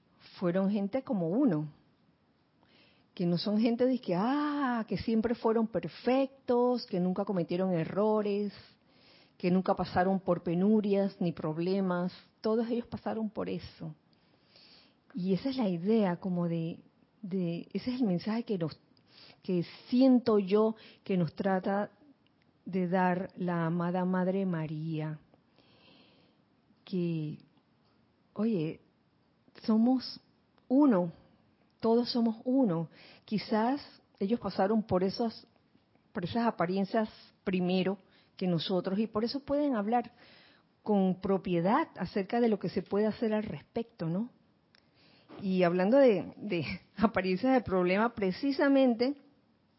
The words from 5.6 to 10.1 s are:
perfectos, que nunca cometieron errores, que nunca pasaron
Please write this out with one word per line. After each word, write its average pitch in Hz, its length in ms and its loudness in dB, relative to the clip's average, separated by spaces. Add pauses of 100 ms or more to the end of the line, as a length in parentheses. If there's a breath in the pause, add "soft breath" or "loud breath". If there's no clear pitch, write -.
perfectos, 247 1200 -2
que 180 140 -2
nunca 185 240 0
cometieron 185 480 -2
errores, 202 800 0 (880 soft breath)
que 180 80 4
nunca 190 240 2
pasaron 185 460 0